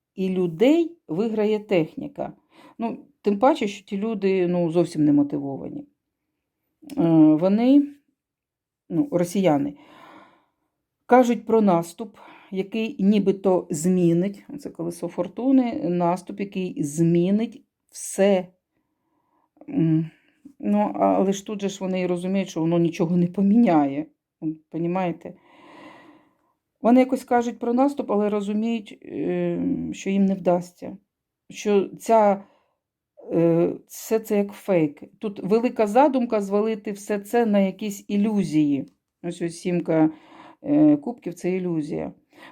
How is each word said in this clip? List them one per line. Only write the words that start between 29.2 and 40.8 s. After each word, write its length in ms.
що 180
їм 160
не 100
вдасться. 640
Що 400
ця, 440
е, 400
все 320
це 180
як 140
фейк. 520
Тут 240
велика 440
задумка 540
звалити 500
все 280
це 260
на 140
якісь 480
ілюзії. 800
Ось 180
ось 180
сімка, 500
е, 340